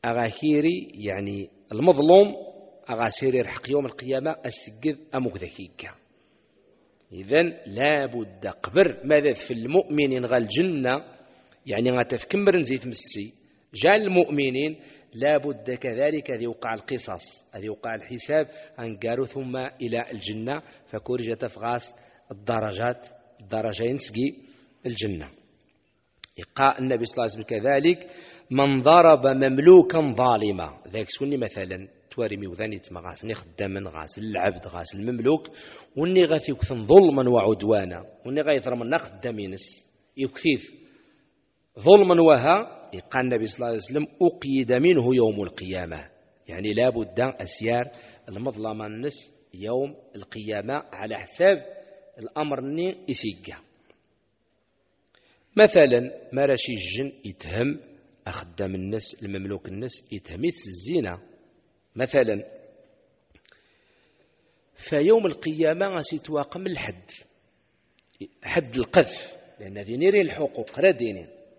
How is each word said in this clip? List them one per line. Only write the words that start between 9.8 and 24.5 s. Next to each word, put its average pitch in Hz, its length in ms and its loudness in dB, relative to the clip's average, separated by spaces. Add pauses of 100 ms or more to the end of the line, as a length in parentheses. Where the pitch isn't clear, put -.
غا 123 120 2
الجنة، 131 680 -2 (600)
يعني 120 260 0
غا 123 120 2
تفكمر 196 540 0
نزيت 127 300 -4
مسي، 110 460 -12 (400)
جاء 156 220 4
المؤمنين 151 840 0 (340)
لا 139 240 2
بد 135 340 -6
كذلك 135 600 -4
ذي 117 160 -6
وقع 113 260 -6
القصص، 113 720 -10 (120)
ذي 104 120 -10
وقع 113 260 -8
الحساب، 147 520 -4 (320)
أنقاروا 117 460 -6
ثم 127 320 -10
إلى 120 540 -6
الجنة، 110 500 -8 (240)
فكورجة 117 480 -6
تفغاس 117 600 -8 (380)
الدرجات، 110 760 -4 (340)
الدرجين 110 560 -4
سقي 123 360 -4 (520)